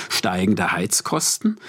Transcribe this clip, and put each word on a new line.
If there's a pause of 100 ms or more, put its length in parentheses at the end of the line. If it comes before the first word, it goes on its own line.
steigende
Heizkosten. (100)